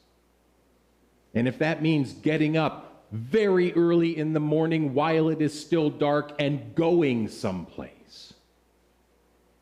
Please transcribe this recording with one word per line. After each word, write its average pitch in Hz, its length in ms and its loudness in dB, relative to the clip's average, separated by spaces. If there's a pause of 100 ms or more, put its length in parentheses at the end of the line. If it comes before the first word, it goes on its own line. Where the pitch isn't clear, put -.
(1300)
and 117 140 0
if 127 100 -4
that 156 240 -2
means 151 320 0
getting 156 420 0
up - 560 -4
very 180 600 2
early 170 420 2
in 156 180 -2
the 156 60 0
morning 156 540 0
while 160 360 2
it 151 120 0
is 147 180 -2
still 160 300 0
dark 147 480 -2
and 139 380 -4
going 156 540 2
someplace, - 1040 -12 (1300)